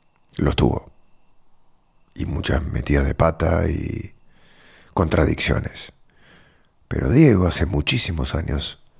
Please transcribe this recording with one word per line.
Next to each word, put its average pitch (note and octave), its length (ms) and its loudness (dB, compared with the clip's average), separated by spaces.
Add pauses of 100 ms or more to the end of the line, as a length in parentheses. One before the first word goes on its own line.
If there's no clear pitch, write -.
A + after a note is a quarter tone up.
(360)
Los - 200 0
tuvo. - 340 0 (1300)
Y E2+ 80 -6
muchas - 380 -2
metidas C#2 420 0
de C#2+ 80 -2
pata E2 540 2
y - 440 -6 (800)
contradicciones. - 1000 0 (960)
Pero - 220 -2
Diego, A2 360 6
hace F2 180 0
muchísimos D#2 680 -2
años, - 480 -6 (160)